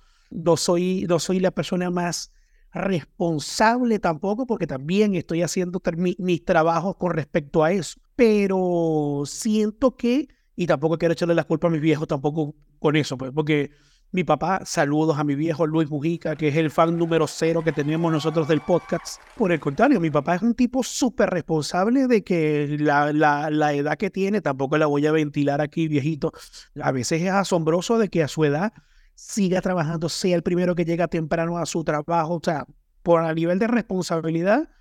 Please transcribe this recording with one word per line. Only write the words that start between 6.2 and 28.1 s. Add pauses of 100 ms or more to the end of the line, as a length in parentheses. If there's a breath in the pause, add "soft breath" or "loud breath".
trabajos
con
respecto
a
eso. (160)
Pero
siento
que, (280)
y
tampoco
quiero
echarle
la
culpa
a
mis
viejos
tampoco (240)
con
eso,
pues,
porque (400 soft breath)
mi
papá,
saludos
a
mi
viejo
Luis
Mujica,
que
es
el
fan
número
cero
que
tenemos
nosotros
del
podcast. (140)
Por
el
contrario,
mi
papá
es
un
tipo
súper
responsable
de
que
la,
la,
la
edad
que
tiene,
tampoco
la
voy
a
ventilar
aquí,
viejito. (500 loud breath)
A
veces
es
asombroso
de
que